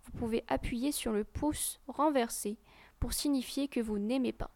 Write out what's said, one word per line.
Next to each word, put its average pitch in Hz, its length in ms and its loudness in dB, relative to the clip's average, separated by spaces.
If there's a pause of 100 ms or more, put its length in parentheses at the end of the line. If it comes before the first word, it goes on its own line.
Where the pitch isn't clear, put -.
vous - 120 -16
pouvez 233 300 0
appuyer 262 440 0
sur 233 200 -2
le 214 120 2
pouce - 640 -2
renversé 254 680 2 (420)
pour 240 140 -2
signifier 277 540 0
que - 120 0
vous 214 200 0
n'aimez 233 340 2
pas. - 220 -6